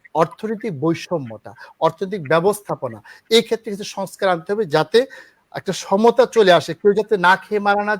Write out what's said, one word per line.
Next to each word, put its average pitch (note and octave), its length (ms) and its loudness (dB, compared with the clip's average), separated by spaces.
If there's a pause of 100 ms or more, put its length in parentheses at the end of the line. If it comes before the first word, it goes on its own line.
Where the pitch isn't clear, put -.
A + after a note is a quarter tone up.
(220)
অর্থনৈতিক G#3+ 520 -6 (100)
বৈষম্যটা, C#3 680 -6 (340)
অর্থনৈতিক F#3 360 -6 (100)
ব্যবস্থাপনা, D#3+ 680 -2 (360)
এই A3+ 120 6
ক্ষেত্রে A3 260 -6
কিছু G3+ 140 -12 (100)
সংস্কার G3 360 -4
আনতে E3 200 -6
হবে, G#3+ 120 -2 (100)
যাতে D#3+ 240 2 (600)
একটা F#3 140 -8 (120)
সমতা A3+ 380 2 (120)
চলে G3+ 240 6
আসে, E3+ 200 -4
কেউ G3+ 200 4
যাতে G#3 160 -2 (100)
না F3+ 80 6 (100)
খেয়ে G#3 240 -6
মারা G3+ 220 0
না G#3+ 100 -2